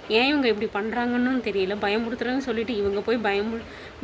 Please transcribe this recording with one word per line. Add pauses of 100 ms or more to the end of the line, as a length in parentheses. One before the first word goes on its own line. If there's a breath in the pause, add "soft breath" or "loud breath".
ஏன்
இவங்க
இப்படி
பண்றாங்கன்னு
தெரியல.
பயமுறுத்துறேன்னு
சொல்லிட்டு
இவங்க
போய்
பயமு-, (420 loud breath)